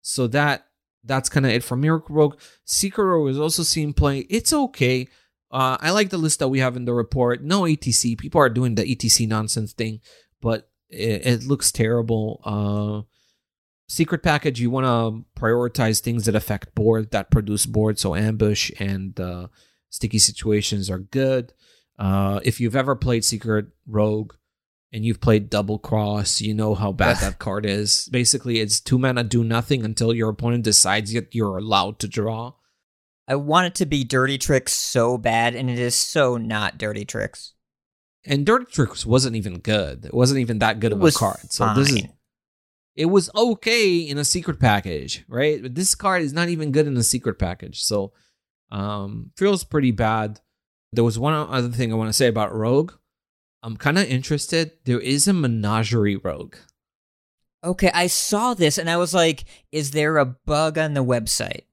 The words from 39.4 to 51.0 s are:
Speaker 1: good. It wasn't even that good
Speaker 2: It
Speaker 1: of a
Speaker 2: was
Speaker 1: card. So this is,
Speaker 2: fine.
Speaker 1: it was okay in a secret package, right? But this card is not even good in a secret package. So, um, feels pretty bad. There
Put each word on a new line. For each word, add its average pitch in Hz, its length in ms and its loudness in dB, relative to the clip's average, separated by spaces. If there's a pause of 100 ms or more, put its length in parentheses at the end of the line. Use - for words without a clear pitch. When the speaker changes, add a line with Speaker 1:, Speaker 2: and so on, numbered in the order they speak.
Speaker 1:
good. 87 460 -2
It - 80 -12
wasn't 127 260 4
even 113 180 -2
that 110 220 0
good 110 120 0
Speaker 2:
It 104 40 0
Speaker 1:
of 196 60 0
a - 20 6
Speaker 2:
was 156 140 6
Speaker 1:
card. - 340 -2
So 113 240 0
this 139 160 4
is, 117 100 0
Speaker 2:
fine. - 120 -14 (840)
Speaker 1:
it 156 100 -2
was 185 300 4
okay 220 640 2
in 143 180 -4
a 143 80 -2
secret 175 340 -2
package, 95 680 0
right? 135 340 0
But 123 140 -10
this 185 180 0
card 185 300 0
is 139 100 -4
not 175 160 -2
even 156 220 -4
good 147 160 4
in 131 100 -2
a 117 60 2
secret 117 340 -2
package. - 460 -6
So, 101 300 -2 (580)
um, 104 680 -8
feels 196 260 2
pretty 139 280 2
bad. 107 480 -2 (520)
There 117 120 2